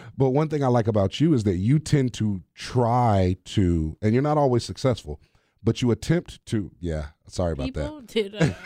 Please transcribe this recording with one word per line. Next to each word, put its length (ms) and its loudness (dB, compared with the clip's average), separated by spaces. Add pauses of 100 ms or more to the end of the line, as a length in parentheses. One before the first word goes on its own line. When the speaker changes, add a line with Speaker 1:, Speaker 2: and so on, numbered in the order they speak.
Speaker 1:
<laughs> 180 -18
But 120 2
one 180 0
thing 160 -2
I 40 2
like 200 2
about 320 0
you 140 4
is 100 0
that 140 2
you 200 2
tend 360 0
to 280 -2 (120)
try 880 2
to, 580 0
and 120 2
you're 80 2
not 160 0
always 260 2
successful, 560 -4 (420)
but 200 0
you 80 2
attempt 560 -2
to, 240 -4 (100)
yeah, 260 -6 (220)
sorry 240 -4
about 220 -6
that. 100 -6
Speaker 2:
People? 180 -10
Dude, 340 -6
I 40 -14
don't 100 2 (160)